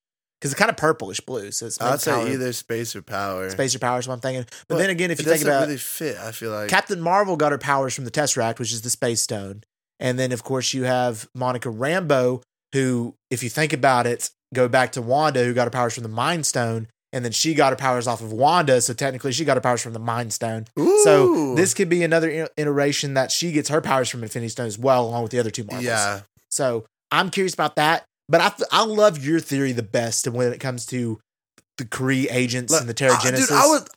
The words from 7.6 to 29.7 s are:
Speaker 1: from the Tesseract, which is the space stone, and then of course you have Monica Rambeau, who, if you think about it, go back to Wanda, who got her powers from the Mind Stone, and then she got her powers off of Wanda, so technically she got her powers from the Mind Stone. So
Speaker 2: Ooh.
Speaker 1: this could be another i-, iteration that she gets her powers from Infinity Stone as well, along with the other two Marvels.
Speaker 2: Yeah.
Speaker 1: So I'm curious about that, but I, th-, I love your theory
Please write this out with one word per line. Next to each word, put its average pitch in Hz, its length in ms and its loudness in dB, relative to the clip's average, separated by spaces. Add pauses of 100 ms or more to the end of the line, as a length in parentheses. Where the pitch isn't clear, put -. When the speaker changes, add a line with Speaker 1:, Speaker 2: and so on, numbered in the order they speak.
Speaker 1:
from 135 120 -8
the 117 60 -10
Tesseract, 123 460 0
which 117 160 -4
is 113 80 -6
the 120 80 -6
space 120 320 -2
stone, 104 420 -6 (360)
and 127 180 0
then 127 140 0
of 117 120 -4
course 131 300 -2
you 131 120 -2
have 123 500 0
Monica 127 340 -4
Rambeau, 131 720 0 (320)
who, 127 400 0 (160)
if 123 140 -4
you 123 60 -6
think 151 240 0
about 127 340 4
it, 120 220 -4 (260)
go 123 120 4
back 127 260 2
to 131 80 -6
Wanda, 131 420 2
who 123 100 0
got 120 120 2
her 117 60 -2
powers 120 220 0
from 120 100 -10
the 113 60 -8
Mind 139 380 -2
Stone, 113 400 -2 (260)
and 123 100 -4
then 117 100 -4
she 160 200 0
got 143 180 6
her 131 40 0
powers 123 320 0
off 117 140 -2
of 110 120 -10
Wanda, 135 480 4
so 123 120 -2
technically 131 380 -2
she 143 140 -2
got 139 120 4
her 127 40 2
powers 123 220 2
from 117 100 -10
the 113 60 -10
Mind 117 340 -4
Stone. 110 320 -4 (380)
So 147 260 8
Speaker 2:
Ooh. 170 260 0
Speaker 1:
this 185 200 2
could 196 140 0
be 175 120 2
another 165 300 2 (140)
i-, - 20 -6 (100)
iteration 143 560 0
that 131 180 0
she 170 200 -2
gets 147 180 0
her 151 120 2
powers 131 280 2
from 120 140 -8
Infinity 117 260 -6
Stone 120 180 -6
as 104 120 -8
well, 127 260 4
along 117 160 -2
with 113 100 -6
the 123 80 0
other 110 120 -2
two 113 140 -8
Marvels. 123 200 -8
Speaker 2:
Yeah. 101 360 0 (280)
Speaker 1:
So 120 360 -2 (280)
I'm 175 160 2
curious 190 240 -2
about 151 220 -2
that, 156 300 2 (240)
but 160 100 6
I, 175 100 4
th-, - 220 -4
I 190 140 4
love 208 400 4
your 160 160 2
theory 139 320 -2